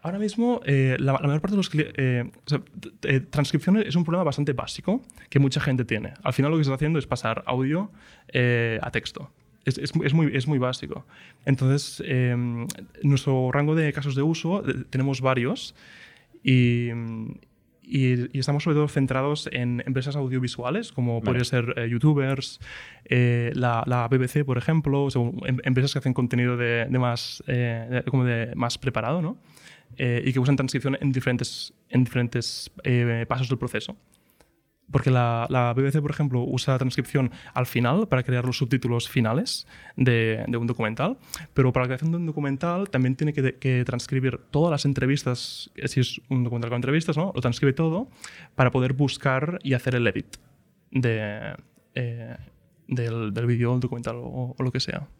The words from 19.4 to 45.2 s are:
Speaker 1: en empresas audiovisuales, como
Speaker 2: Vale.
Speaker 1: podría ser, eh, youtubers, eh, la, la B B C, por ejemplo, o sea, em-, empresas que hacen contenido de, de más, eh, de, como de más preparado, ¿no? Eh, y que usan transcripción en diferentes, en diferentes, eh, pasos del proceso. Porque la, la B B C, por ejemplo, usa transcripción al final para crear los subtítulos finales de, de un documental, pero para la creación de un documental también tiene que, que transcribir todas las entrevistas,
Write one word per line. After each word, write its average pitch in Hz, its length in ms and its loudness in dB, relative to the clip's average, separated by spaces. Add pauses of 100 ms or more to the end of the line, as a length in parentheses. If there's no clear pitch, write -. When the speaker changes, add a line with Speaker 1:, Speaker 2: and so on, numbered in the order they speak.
Speaker 1:
en 123 360 -2
empresas 131 300 -2
audiovisuales, 131 720 -2
como 120 220 0
Speaker 2:
Vale. 113 120 -2
Speaker 1:
podría 123 200 2
ser, 120 320 0
eh, 117 120 -2
youtubers, 135 680 2 (460)
eh, 120 500 2
la, 120 320 0
la 120 200 0
B 127 120 4
B 127 80 2
C, 147 180 0
por 127 140 0
ejemplo, 143 460 2
o 135 40 0
sea, 127 140 2 (240)
em-, 127 160 2
empresas 131 300 4
que 147 40 -2
hacen 131 160 0
contenido 123 440 2
de, 117 300 2
de 127 120 2
más, 120 480 -2
eh, 117 420 0
de, 123 220 -2
como 131 120 4
de 117 320 0
más 120 220 -2
preparado, 135 460 -2
¿no? 190 160 -4 (580)
Eh, 120 260 0
y 135 80 2
que 127 80 0
usan 131 180 4
transcripción 135 440 -2
en 139 100 2
diferentes, 123 640 -2 (160)
en 127 140 4
diferentes, - 680 -2 (140)
eh, 120 440 2
pasos 123 220 -2
del 127 80 2
proceso. - 400 -6 (920)
Porque 139 180 2
la, 117 400 2
la 120 240 2
B 131 80 2
B 139 100 2
C, 156 80 2
por 143 120 -2
ejemplo, 127 320 0
usa 131 340 0
transcripción 127 540 0 (240)
al 123 100 0
final 135 420 2
para 127 140 2
crear 123 240 0
los 127 140 -2
subtítulos 120 500 0
finales 123 560 0 (300)
de, 113 520 2
de 120 100 -2
un 117 100 -2
documental, 120 500 -2 (380)
pero 131 180 4
para 127 120 2
la - 20 -4
creación 131 240 -2
de 170 60 0
un 175 100 -2
documental 151 640 -2
también 131 240 2
tiene 151 180 0
que, 131 220 0
que 127 280 0
transcribir 127 560 -2 (120)
todas 160 180 4
las 143 160 0
entrevistas, 131 920 -2